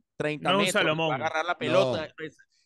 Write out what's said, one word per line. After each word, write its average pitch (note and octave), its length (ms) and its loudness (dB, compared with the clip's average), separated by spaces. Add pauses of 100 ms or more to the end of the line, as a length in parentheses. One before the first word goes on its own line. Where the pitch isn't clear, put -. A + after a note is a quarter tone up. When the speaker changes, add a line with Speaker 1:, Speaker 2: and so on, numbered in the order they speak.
(160)
Speaker 1:
treinta D3+ 340 -2
Speaker 2:
No F#3 40 4
es G3+ 60 4
un G#3+ 60 2
Speaker 1:
metros, G#3 160 2
Speaker 2:
Salomón. D#3+ 280 0
Speaker 1:
va C#3 40 0
a - 20 0
agarrar D#3 280 -2
la F3 140 -2
pelota D#3 400 2
Speaker 3:
No. D#3 60 -4
Speaker 1:
después D#3 340 -14 (280)